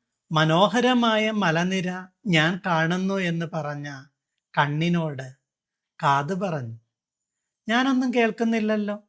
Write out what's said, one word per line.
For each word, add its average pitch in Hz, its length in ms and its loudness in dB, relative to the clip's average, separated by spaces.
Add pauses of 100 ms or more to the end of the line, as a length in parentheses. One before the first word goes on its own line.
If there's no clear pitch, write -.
(320)
മനോഹരമായ 214 1000 2
മലനിര 185 760 -2 (200)
ഞാൻ 170 380 2
കാണുന്നു 180 480 0
എന്ന് 170 400 -2
പറഞ്ഞ 143 520 -8 (520)
കണ്ണിനോട് 147 880 -2 (580)
കാത് 143 360 2
പറഞ്ഞു, 139 400 -6 (920)
"ഞാനൊന്നും 254 440 0
കേൾക്കുന്നില്ലല്ലോ." 214 960 0